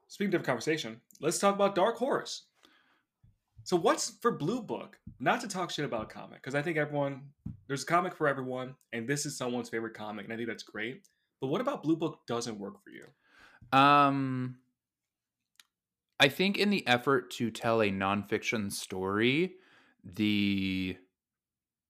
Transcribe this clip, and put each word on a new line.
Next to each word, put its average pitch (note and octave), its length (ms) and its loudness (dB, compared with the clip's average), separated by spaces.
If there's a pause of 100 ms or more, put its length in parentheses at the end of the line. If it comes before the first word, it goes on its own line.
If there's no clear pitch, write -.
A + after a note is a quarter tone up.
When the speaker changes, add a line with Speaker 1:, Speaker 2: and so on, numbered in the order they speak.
Speaker 1:
Speaking - 200 -2
of F#3+ 40 0
different D#3+ 160 0
conversation, B2+ 540 -2 (200)
let's E3 180 0
talk G3+ 160 4
about G3 200 2
Dark A3 220 4
Horse. - 500 -4 (1160)
So - 140 2
what's A#3+ 320 4 (100)
for A#3+ 120 4
Blue F3+ 300 -2
Book? A#2+ 380 -8 (200)
Not F#3+ 220 2
to B3 60 -8
talk F#3 240 -4
shit D3 140 -4
about A#2 180 -4
a - 40 -8
comic, G#2+ 360 -16
'cause C3 120 -6
I D3 60 2
think D#3 160 -2
everyone, C#3+ 520 -2 (380)
there's C#3 160 -4
a - 20 -8
comic F3 300 0
for D#3 120 0
everyone, B2+ 480 -4 (160)
and A#2 160 -4
this D3 180 0
is D3 120 -8
someone's B2 320 -2
favorite A2+ 240 -4
comic, G#2+ 320 -10
and A2+ 80 -10
I - 20 -8
think A2+ 140 -6
that's G#2 140 -8
great. A2 440 -8 (320)
But C3+ 80 -4
what D3 140 0
about C#4 220 -4
Blue D#3+ 120 2
Book D#3 320 -6
doesn't A#2 320 -4
work G2+ 240 -12
for - 60 -20
you? - 160 -18 (680)
Speaker 2:
Um, C3+ 880 4 (1600)
I C#3 80 8
think F#3 300 2
in G3+ 120 4
the F#3+ 160 0
effort B2 460 2
to A#2+ 180 -2
tell A2+ 320 0
a G#2+ 80 4
nonfiction G2+ 840 -2
story, A2 800 0 (480)
the G2 920 0 (920)